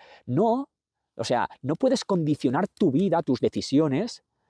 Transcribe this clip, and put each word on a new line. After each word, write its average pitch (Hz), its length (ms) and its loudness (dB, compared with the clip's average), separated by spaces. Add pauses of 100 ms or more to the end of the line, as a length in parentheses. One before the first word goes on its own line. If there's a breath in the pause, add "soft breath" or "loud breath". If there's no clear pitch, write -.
(260 loud breath)
no, 220 440 0 (460)
o - 80 -8
sea, 117 260 -2 (120 loud breath)
no 135 140 -4
puedes 262 280 0
condicionar 156 640 -2
tu - 240 0
vida, 170 300 2
tus 131 200 -2
decisiones, 139 840 0 (260 soft breath)